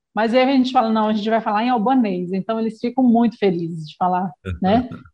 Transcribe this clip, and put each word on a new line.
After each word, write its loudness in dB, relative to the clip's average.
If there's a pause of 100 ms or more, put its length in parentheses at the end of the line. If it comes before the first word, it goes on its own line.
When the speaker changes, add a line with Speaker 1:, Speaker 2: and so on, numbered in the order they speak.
(140)
Speaker 1:
mas 0
aí 6
a 2
gente 2
fala, 2
"Não, 2
a 2
gente -2
vai 0
falar -2
em 0
albanês." 0
Então, -4
eles -6
ficam -2
muito 2
felizes -2
de -18
falar, -2 (320)
né? 2
Speaker 2:
<laughs> -18